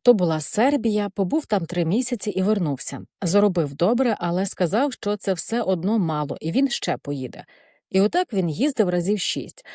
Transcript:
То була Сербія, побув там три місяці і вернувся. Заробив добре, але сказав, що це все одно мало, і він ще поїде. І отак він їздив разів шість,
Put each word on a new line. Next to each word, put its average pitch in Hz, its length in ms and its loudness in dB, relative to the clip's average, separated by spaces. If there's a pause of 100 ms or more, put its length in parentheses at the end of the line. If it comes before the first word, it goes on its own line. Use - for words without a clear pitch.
То 247 120 8
була 170 260 2
Сербія, 214 680 2
побув 202 360 -2
там 185 200 -2
три 175 200 -2
місяці 220 440 0
і 185 120 -2
вернувся. 170 600 0 (200)
Заробив 175 520 2
добре, 226 460 0
але 175 260 -2
сказав, 208 480 0
що 208 240 -4
це - 160 -2
все 226 280 0
одно 190 380 0
мало, 151 420 -2
і 160 100 -4
він 254 180 2
ще - 280 -4
поїде. 135 480 -8 (440)
І 190 120 2
отак 320 320 0
він 180 160 0
їздив 196 400 0
разів 180 300 0
шість, - 560 -8